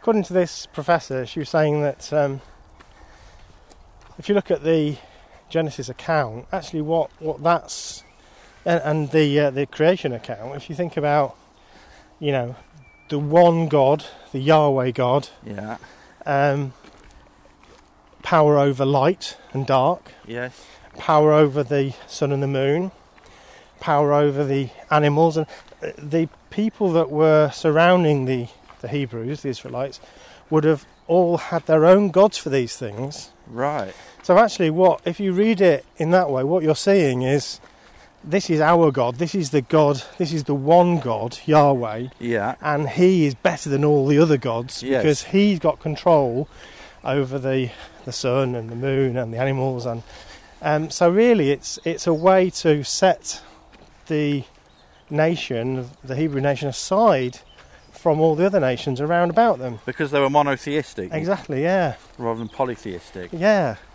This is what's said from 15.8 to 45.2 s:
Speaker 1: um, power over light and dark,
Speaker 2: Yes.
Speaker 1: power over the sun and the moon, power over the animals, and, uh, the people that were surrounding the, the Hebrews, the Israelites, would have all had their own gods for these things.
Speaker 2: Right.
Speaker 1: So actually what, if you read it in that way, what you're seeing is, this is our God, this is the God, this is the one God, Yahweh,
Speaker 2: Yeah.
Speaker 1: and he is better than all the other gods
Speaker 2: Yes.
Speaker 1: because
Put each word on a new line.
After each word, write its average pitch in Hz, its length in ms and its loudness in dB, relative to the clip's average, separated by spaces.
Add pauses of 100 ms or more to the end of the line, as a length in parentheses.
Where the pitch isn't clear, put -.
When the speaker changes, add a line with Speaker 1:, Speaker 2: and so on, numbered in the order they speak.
Speaker 1:
um, 139 480 -2 (1500)
power 151 360 2
over 139 260 0
light 143 520 0 (160)
and 135 140 -6
dark, 139 460 0 (140)
Speaker 2:
Yes. 123 380 -12 (340)
Speaker 1:
power 151 340 4
over 147 300 4
the 139 300 -2 (140)
sun 139 260 -4
and 139 100 -2
the 135 60 -2
moon, 139 420 -2 (880)
power 147 320 0
over 147 320 2
the 135 260 -4 (200)
animals, 151 460 2
and, 156 100 -2 (360)
uh, - 160 -10
the 156 300 -4 (220)
people 208 420 -2
that 160 180 2
were 151 400 4
surrounding 160 760 2
the, 127 240 -4 (320)
the 120 80 -12
Hebrews, 131 540 -6
the 139 80 -6
Israelites, 127 500 -10 (500)
would 156 140 2
have 156 220 0 (200)
all 175 300 2
had - 300 -6
their 156 180 4
own 190 260 6
gods 190 280 4
for - 120 -8
these 127 260 -2
things. 120 540 -10 (160)
Speaker 2:
Right. 120 480 -6 (280)
Speaker 1:
So 180 160 4
actually 196 320 2
what, 170 340 2
if 170 160 -6
you 196 120 -2
read 202 280 2
it 165 240 4 (140)
in 160 120 -2
that 180 200 2
way, 131 120 0
what 156 220 0
you're 156 100 2
seeing 147 480 2
is, 131 380 -2 (640)
this 180 260 -4
is 156 100 2
our 165 300 4
God, 123 260 -2
this 165 200 -6
is 156 140 -4
the 147 100 2
God, 147 420 2 (160)
this 160 140 -4
is 151 120 -4
the 147 100 -2
one 170 440 4
God, 120 480 -6
Yahweh, 131 600 2 (100)
Speaker 2:
Yeah. 117 420 -4
Speaker 1:
and 147 280 -4
he 180 380 4
is 135 100 -2
better 165 340 -2
than 139 140 0
all 147 240 4
the 147 100 4
other 156 180 4
gods 120 460 -6
Speaker 2:
Yes. 127 200 -2
Speaker 1:
because 147 220 0